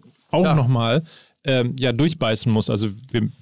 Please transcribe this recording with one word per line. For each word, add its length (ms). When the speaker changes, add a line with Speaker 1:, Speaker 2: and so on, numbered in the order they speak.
Speaker 1:
auch 140
Speaker 2:
Ja. 100
Speaker 1:
noch 140
mal, 340
ähm, 340
ja, 140
durchbeißen 580
muss. 200
Also 180
wir 160